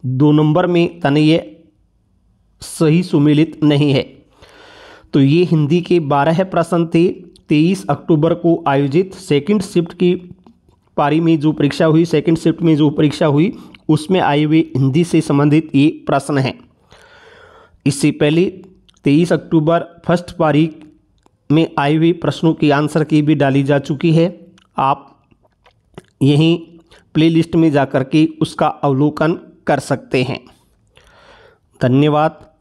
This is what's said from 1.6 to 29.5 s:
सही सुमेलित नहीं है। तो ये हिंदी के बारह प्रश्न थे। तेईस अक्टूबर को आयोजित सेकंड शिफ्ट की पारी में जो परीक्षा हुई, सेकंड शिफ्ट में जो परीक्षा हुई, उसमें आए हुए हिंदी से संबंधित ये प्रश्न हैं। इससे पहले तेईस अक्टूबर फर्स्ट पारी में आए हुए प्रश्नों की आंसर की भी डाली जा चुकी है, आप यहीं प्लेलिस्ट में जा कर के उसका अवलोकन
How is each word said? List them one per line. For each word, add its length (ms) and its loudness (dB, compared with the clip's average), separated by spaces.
सही 420 0
सुमेलित 600 0
नहीं 300 2
है। 80 0
तो 60 2
ये 240 4
हिंदी 380 0
के 180 0
बारह 440 0
प्रश्न 520 -2
थे। 120 4
तेईस 400 0
अक्टूबर 440 0
को 340 -2
आयोजित 460 -2
सेकंड 480 -2
शिफ्ट 320 -4
की 200 0
पारी 220 0
में 200 2
जो 120 0
परीक्षा 340 0
हुई, 200 4
सेकंड 320 0
शिफ्ट 240 -2
में 140 2
जो 140 2
परीक्षा 360 -2
हुई, 280 0
उसमें 300 0
आए 240 0
हुए 160 2
हिंदी 280 0
से 180 0
संबंधित 540 0
ये 120 4
प्रश्न 300 -2
हैं। 220 -4
इससे 260 0
पहले 340 0
तेईस 280 2
अक्टूबर 720 -2
फर्स्ट 260 -2
पारी 380 0
में 160 2
आए 160 0
हुए 160 0
प्रश्नों 420 -2
की 160 0
आंसर 340 0
की 180 0
भी 140 0
डाली 280 0
जा 160 0
चुकी 320 -2
है, 420 -2
आप 320 -2
यहीं 560 0
प्लेलिस्ट 420 0
में 160 2
जा 140 0
कर 180 -4
के 240 0
उसका 260 -2
अवलोकन 680 -2